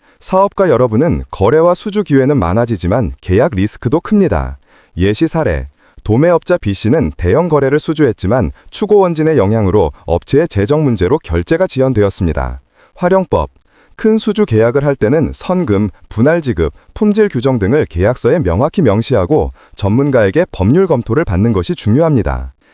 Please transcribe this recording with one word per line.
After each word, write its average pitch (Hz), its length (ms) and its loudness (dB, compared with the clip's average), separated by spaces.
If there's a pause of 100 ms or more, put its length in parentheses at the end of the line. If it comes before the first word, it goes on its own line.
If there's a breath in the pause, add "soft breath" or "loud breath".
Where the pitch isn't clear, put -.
(200 soft breath)
사업가 190 500 0
여러분은 120 640 2
거래와 156 420 2
수주 202 300 -4
기회는 139 320 2
많아지지만 101 840 -2
계약 117 340 0
리스크도 113 460 -2
큽니다. 80 560 0 (400 soft breath)
예시 104 300 0
사례, 95 420 -4 (340 soft breath)
도매업자 165 540 2
B씨는 104 580 -2
대형 139 320 0
거래를 143 320 0
수주했지만 123 720 -2 (180 soft breath)
추고 208 280 0
원진의 160 400 2
영향으로 101 560 2 (120)
업체의 135 440 0
재정 127 340 0
문제로 117 360 0
결제가 160 460 -2
지연되었습니다. 98 960 -2 (360 soft breath)
활용법, 175 540 0 (460 soft breath)
큰 220 220 2
수주 214 280 0
계약을 117 380 0
할 143 140 -2
때는 117 360 0
선금, 107 560 -2 (200 soft breath)
분할 151 320 0
지급, 87 320 -2 (200 soft breath)
품질 208 360 2
규정 127 280 -2
등을 110 280 0
계약서에 120 540 0
명확히 110 420 0
명시하고 107 720 0 (220 soft breath)
전문가에게 123 760 0
법률 151 360 2
검토를 131 360 0
받는 110 300 0
것이 95 200 -2
중요합니다. 107 800 0 (200 soft breath)